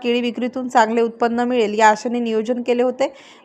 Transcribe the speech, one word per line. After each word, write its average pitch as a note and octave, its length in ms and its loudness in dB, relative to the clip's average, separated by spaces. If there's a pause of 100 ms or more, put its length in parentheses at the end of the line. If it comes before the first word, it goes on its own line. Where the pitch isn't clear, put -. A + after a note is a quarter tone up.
केळी A#3+ 180 0
विक्रीतून B3 480 -4
चांगले A#3 320 2
उत्पन्न A#3 400 0
मिळेल A#3+ 380 0
या A3 100 6
आशेने A#3 320 0
नियोजन A3+ 420 -2
केले A#3+ 200 0
होते, B3+ 300 -2 (320)